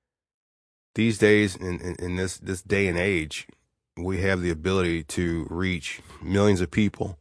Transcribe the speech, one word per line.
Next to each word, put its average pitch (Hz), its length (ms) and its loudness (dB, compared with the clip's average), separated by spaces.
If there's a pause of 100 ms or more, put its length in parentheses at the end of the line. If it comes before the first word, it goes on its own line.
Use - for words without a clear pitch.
(960)
these 113 240 2
days, 104 380 6
in, 90 240 -8
in, 90 160 -8
in 90 200 -6
this, 92 220 -4
this 95 240 -8
day 98 240 0
and 85 120 0
age, 87 500 -2 (480)
we 92 240 -4
have 95 200 2
the 87 100 0
ability 85 540 0
to 85 460 -4
reach 90 500 -4 (220)
millions 98 380 4
of 87 100 0
people 98 500 0